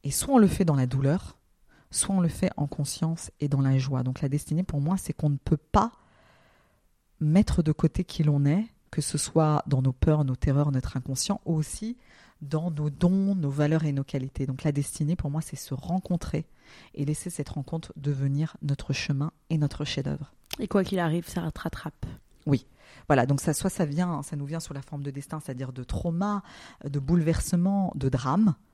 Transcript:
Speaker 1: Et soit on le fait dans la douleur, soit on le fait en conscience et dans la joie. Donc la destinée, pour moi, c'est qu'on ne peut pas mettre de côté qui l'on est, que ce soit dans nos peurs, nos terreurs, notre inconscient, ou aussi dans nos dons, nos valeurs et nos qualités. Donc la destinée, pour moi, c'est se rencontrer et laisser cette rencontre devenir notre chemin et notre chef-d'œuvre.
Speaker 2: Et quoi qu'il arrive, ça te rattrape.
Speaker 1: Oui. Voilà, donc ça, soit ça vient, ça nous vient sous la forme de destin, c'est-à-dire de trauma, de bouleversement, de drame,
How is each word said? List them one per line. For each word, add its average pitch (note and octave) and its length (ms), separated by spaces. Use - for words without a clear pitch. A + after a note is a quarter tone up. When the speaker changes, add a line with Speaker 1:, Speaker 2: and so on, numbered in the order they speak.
Speaker 1:
Et C#3+ 80
soit - 240
on - 40
le G#3 80
fait F3 180
dans D#3 100
la C3 120
douleur, C3+ 500
soit - 240
on F#3 60
le E3 80
fait - 280
en C#3+ 100
conscience - 600
et D3 80
dans C#3 140
la C3+ 160
joie. C3 260
Donc C3 180
la C#3 80
destinée, D3+ 340
pour D3 160
moi, E3 180
c'est - 160
qu'on D3+ 160
ne C#3 80
peut - 200
pas G#3+ 340
mettre E3+ 420
de D#3 100
côté E3 320
qui - 200
l'on C#3+ 220
est, F3 200
que - 120
ce - 160
soit D3+ 500
dans C3+ 140
nos C3 120
peurs, D3+ 300
nos C3 120
terreurs, C#3+ 360
notre C3 260
inconscient, C3+ 480
ou E3+ 100
aussi G#3+ 420
dans D#3 300
nos D3+ 200
dons, F#3+ 440
nos D3+ 140
valeurs D3+ 340
et D3+ 80
nos C#3 120
qualités. C3 420
Donc C3+ 180
la D3+ 80
destinée, D3 440
pour C#3+ 160
moi, D#3 100
c'est - 140
se - 180
rencontrer E3+ 720
et D3 100
laisser D3+ 260
cette D3+ 200
rencontre E3 480
devenir C#3 640
notre C#3+ 320
chemin C#3+ 380
et D#3+ 80
notre D3 260
chef-d'œuvre. C#3+ 480
Speaker 2:
Et A3+ 80
quoi G3 160
qu'il F#3 160
arrive, E3 280
ça E3+ 240
te - 100
rattrape. - 440
Speaker 1:
Oui. C#3+ 220
Voilà, C3 180
donc C#3 160
ça, D#3 120
soit - 180
ça F3 140
vient, D#3 360
ça D3 140
nous C#3+ 100
vient D#3+ 140
sous D#3+ 140
la C#3 100
forme C#3+ 200
de C#3 80
destin, C#3+ 280
c'est-à-dire C3 340
de B2+ 100
trauma, F#3+ 600
de C#3+ 140
bouleversement, F3 960
de C3+ 140
drame, D3 460